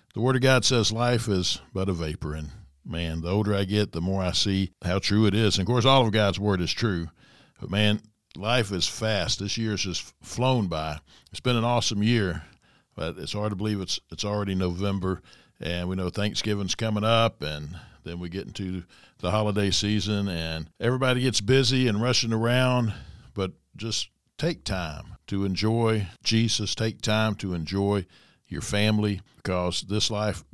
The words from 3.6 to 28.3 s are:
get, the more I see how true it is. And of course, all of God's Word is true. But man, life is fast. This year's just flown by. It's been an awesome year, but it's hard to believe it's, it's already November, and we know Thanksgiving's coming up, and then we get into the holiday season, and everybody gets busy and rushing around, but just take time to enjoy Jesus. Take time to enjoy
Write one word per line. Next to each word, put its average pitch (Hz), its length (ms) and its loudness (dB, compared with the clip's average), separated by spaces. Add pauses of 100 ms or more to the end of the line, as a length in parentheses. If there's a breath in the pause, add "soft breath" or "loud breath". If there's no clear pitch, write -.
get, 101 280 2
the 82 100 -4
more 95 200 0
I 90 120 -2
see 98 360 2 (140)
how 90 160 0
true 107 260 4
it 95 80 4
is. 104 240 2
And 95 60 0
of 87 40 -4
course, 120 180 2
all 131 200 6
of 107 80 0
God's 101 260 2
Word 98 220 2
is 82 100 -2
true. 90 360 -2 (520 soft breath)
But 101 120 -8
man, 104 300 2 (360)
life 107 340 0
is 90 160 0
fast. 107 520 -2
This 98 180 -6
year's 110 240 -2
just - 400 -6
flown 123 460 0
by. 78 320 -4 (320 loud breath)
It's - 80 -12
been 123 160 0
an 113 80 0
awesome 117 400 0
year, 101 400 2 (540 loud breath)
but 80 200 -6
it's 82 160 -8
hard 104 160 -2
to 101 80 -4
believe 104 240 -2
it's, - 180 -4 (100)
it's - 140 -8
already 101 320 -2
November, 92 680 -2 (380 loud breath)
and 87 300 -4
we 92 80 -2
know 92 120 -2
Thanksgiving's 101 680 -2
coming 107 280 -2
up, 113 380 2
and 76 360 -8 (280 loud breath)
then 85 140 -8
we 87 100 -8
get 90 180 -8
into 92 360 -8 (360 loud breath)
the 90 120 -2
holiday 104 380 2
season, 101 600 0
and 80 400 -6 (100)
everybody 127 400 0
gets 123 220 0
busy 127 480 4
and 104 120 0
rushing 120 300 0
around, 120 640 2 (400 loud breath)
but 95 180 -2 (240)
just 107 320 -4 (300)
take 165 260 -2
time 80 540 -6 (100)
to 98 160 -2
enjoy 107 640 2 (160)
Jesus. 110 500 2
Take - 280 -2
time 110 340 2
to 92 180 -4
enjoy 95 520 0 (420 soft breath)